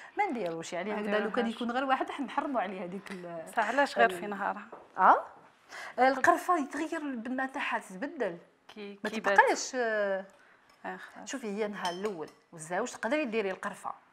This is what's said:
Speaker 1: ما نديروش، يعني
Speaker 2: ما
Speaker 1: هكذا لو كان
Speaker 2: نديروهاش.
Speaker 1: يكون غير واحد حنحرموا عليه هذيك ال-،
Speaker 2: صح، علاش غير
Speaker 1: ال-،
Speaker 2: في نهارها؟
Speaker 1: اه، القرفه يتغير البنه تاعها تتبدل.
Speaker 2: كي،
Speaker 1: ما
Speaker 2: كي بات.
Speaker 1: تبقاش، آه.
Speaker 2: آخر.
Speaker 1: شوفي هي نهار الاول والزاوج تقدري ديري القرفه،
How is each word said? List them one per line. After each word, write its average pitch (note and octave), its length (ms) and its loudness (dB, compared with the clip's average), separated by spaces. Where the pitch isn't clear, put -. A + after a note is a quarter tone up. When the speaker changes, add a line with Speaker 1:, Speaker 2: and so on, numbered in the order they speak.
Speaker 1:
ما G#4 80 2
نديروش، F3 460 -4
يعني F3+ 180 -4
Speaker 2:
ما G#3+ 100 -4
Speaker 1:
هكذا G#3 100 -4
لو G#3 80 2
كان A3 100 2
Speaker 2:
نديروهاش. A3+ 260 0
Speaker 1:
يكون A#3+ 160 -4
غير C4 140 -2
واحد C4 260 0
حنحرموا C#4 500 -4
عليه F#3+ 240 -4
هذيك F#3 260 -10
ال-، F3 460 -12
Speaker 2:
صح، G#3+ 120 2
علاش C4 300 2
غير A3+ 120 6
Speaker 1:
ال-، F3 100 -6
Speaker 2:
في G3+ 60 -6
نهارها؟ G3 400 -4
Speaker 1:
اه، A3 260 10
القرفه C#4 600 6
يتغير D#4 420 -4
البنه C4 460 -4
تاعها B3+ 320 -4
تتبدل. G3+ 600 -6
Speaker 2:
كي، G3+ 360 -14
Speaker 1:
ما G#3+ 60 -6
Speaker 2:
كي A3 100 -6
بات. G3 200 6
Speaker 1:
تبقاش، A4+ 340 4
آه. G#3 500 0
Speaker 2:
آخر. F#3 400 -12
Speaker 1:
شوفي B3+ 220 -8
هي G#3 220 -2
نهار F#3+ 240 -4
الاول F3+ 360 -6
والزاوج F3 380 -4
تقدري D4+ 340 -2
ديري G#3+ 260 -2
القرفه، G3 400 -8